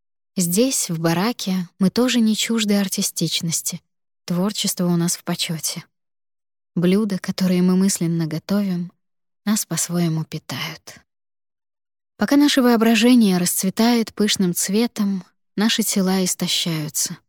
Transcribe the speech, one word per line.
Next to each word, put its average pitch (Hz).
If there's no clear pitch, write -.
Здесь, 196
в 165
бараке, 180
мы 190
тоже 240
не 220
чужды 214
артистичности. 185
Творчество 185
у 175
нас 170
в -
почёте. 170
Блюда, 190
которые 185
мы 185
мысленно 170
готовим, 180
нас 214
по-своему 165
питают. 156
Пока 220
наше 285
воображение 226
расцветает 220
пышным 196
цветом, 202
наши 220
тела 190
истощаются. 165